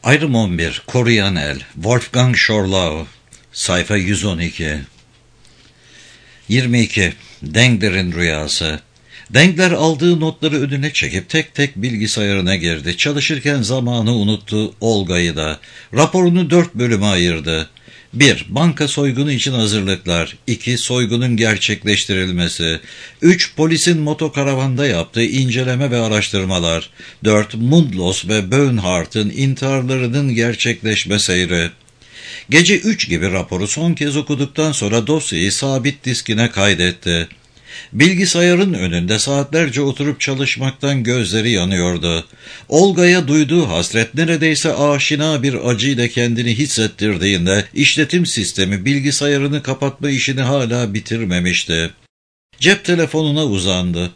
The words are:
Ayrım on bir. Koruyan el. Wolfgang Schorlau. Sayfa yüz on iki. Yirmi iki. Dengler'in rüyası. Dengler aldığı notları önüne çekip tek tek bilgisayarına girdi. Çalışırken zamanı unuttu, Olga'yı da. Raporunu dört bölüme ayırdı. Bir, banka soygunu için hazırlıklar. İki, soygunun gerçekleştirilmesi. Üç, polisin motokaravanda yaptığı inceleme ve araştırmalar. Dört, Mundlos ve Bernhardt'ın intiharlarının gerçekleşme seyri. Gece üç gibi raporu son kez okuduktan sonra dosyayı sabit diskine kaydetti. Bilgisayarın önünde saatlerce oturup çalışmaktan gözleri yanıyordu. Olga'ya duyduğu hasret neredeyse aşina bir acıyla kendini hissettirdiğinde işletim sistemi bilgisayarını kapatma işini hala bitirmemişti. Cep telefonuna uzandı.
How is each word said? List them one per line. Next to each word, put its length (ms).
Ayrım 320
on 220
bir. 300
Koruyan 480
el. 240
Wolfgang 600
Schorlau. 720
Sayfa 440
yüz 280
on 140
iki. 380
Yirmi 320
iki. 320
Dengler'in 680
rüyası. 680
Dengler 420
aldığı 480
notları 420
önüne 320
çekip 360
tek 260
tek 200
bilgisayarına 800
girdi. 420
Çalışırken 640
zamanı 540
unuttu, 680
Olga'yı 540
da. 240
Raporunu 560
dört 260
bölüme 300
ayırdı. 640
Bir, 360
banka 380
soygunu 440
için 200
hazırlıklar. 840
İki, 300
soygunun 600
gerçekleştirilmesi. 1400
Üç, 340
polisin 440
motokaravanda 880
yaptığı 360
inceleme 680
ve 80
araştırmalar. 880
Dört, 320
Mundlos 720
ve 240
Bernhardt'ın 800
intiharlarının 1040
gerçekleşme 840
seyri. 500
Gece 300
üç 300
gibi 220
raporu 360
son 260
kez 240
okuduktan 540
sonra 360
dosyayı 440
sabit 540
diskine 460
kaydetti. 760
Bilgisayarın 800
önünde 460
saatlerce 600
oturup 380
çalışmaktan 840
gözleri 480
yanıyordu. 760
Olga'ya 580
duyduğu 420
hasret 460
neredeyse 580
aşina 720
bir 260
acıyla 380
kendini 500
hissettirdiğinde 1160
işletim 520
sistemi 600
bilgisayarını 800
kapatma 460
işini 320
hala 520
bitirmemişti. 960
Cep 260
telefonuna 600
uzandı. 720